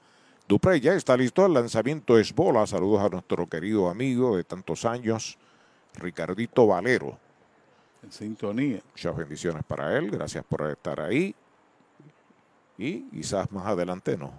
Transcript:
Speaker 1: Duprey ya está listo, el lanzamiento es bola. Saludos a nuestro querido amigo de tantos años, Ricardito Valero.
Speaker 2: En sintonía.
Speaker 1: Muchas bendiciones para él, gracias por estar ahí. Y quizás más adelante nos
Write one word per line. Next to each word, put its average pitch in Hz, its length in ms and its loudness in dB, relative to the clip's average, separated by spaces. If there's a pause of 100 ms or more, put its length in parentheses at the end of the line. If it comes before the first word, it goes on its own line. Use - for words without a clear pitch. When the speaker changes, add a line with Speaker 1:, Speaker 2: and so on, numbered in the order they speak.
(480)
Speaker 1:
Duprey 160 320 4
ya 160 140 4
está 135 240 4
listo, 127 260 4
el 180 120 6
lanzamiento 120 640 4
es - 160 2
bola. 123 320 4
Saludos 101 340 2
a 98 80 2
nuestro 87 380 -4
querido 92 420 0
amigo 120 480 0
de 85 60 -2
tantos 90 420 -6
años, 113 540 -4 (560)
Ricardito 92 720 0
Valero. 98 500 0 (840)
Speaker 2:
En 104 80 -20
sintonía. 110 680 -6 (120)
Speaker 1:
Muchas 80 240 -6
bendiciones 78 480 -6
para 78 340 -2
él, 185 140 -4
gracias 78 360 -8
por 76 220 -4
estar 71 300 -8
ahí. 135 340 -2 (1400)
Y 135 320 -6
quizás - 420 -4
más 95 140 -10
adelante 90 520 -4
nos 69 220 -10